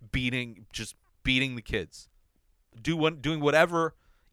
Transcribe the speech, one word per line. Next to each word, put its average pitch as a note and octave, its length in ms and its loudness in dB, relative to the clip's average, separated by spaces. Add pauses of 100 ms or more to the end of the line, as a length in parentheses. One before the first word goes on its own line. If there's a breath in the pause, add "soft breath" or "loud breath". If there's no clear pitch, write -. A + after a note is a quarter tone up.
(120)
beating, B2 600 -4
just - 240 -10 (280)
beating C3 320 2
the A#2 60 -10
kids. - 460 -6 (720)
Do D#3 160 -2
one, D#3+ 220 2
doing D3+ 240 -4
whatever D#3+ 540 4 (380)